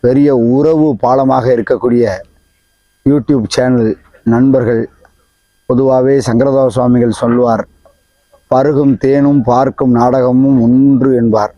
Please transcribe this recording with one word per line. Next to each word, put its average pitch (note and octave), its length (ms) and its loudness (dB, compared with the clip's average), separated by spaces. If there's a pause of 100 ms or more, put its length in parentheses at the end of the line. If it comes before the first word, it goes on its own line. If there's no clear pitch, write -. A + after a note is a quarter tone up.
பெரிய C#3 300 2
உறவு C#3+ 600 0
பாலமாக C3 500 0 (100)
இருக்கக்கூடிய A#2+ 480 -2 (1040)
YouTube C3+ 380 0
சேனல் B2 500 -2 (260)
நண்பர்கள், A#2+ 680 0 (760)
பொதுவாகவே C3 500 2 (120)
சங்கரதாச C3+ 400 0
சுவாமிகள் B2 540 0
சொல்லுவார், A#2+ 460 -2 (800)
"பருகும் C#3 500 0
தேனும் C#3+ 460 0
பார்க்கும் B2+ 480 0
நாடகமும் B2+ 680 0
ஒன்று" C3 540 2
என்பார். A2 420 0